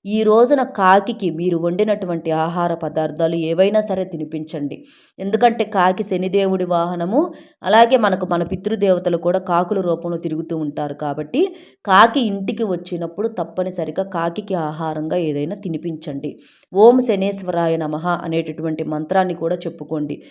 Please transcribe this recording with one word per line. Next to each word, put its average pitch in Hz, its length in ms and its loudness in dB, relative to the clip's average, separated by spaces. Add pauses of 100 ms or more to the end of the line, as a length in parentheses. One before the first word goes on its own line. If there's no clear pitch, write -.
ఈ 214 180 0
రోజున 233 400 6
కాకికి 202 680 2
మీరు 170 280 -2
వండినటువంటి 175 720 -2
ఆహార 170 420 0
పదార్థాలు 160 640 -2
ఏవైనా 180 460 2
సరే 190 220 -2
తినిపించండి. 156 840 -8 (340)
ఎందుకంటే 220 440 2
కాకి 196 400 2
శనిదేవుడి 190 640 0
వాహనము, 175 640 0 (320)
అలాగే 233 340 6
మనకు 196 340 2
మన 175 120 0
పితృదేవతలు 185 720 0
కూడా 180 220 0
కాకుల 185 420 0
రూపంలో 170 360 -2
తిరుగుతూ 160 400 -6
ఉంటారు 147 360 -4
కాబట్టి, 151 600 -4 (300)
కాకి 220 340 6
ఇంటికి 196 440 -2
వచ్చినప్పుడు 175 640 -4
తప్పనిసరిగా 180 760 -4
కాకికి 170 500 -4
ఆహారంగా 156 640 -4
ఏదైనా 156 380 -2
తినిపించండి. 156 800 -8 (360)
"ఓం 233 260 8
శనేశ్వరాయ 190 800 0
నమః" 156 300 -4
అనేటటువంటి 160 760 -4
మంత్రాన్ని 160 500 0
కూడా 170 220 -2
చెప్పుకోండి. 151 760 -8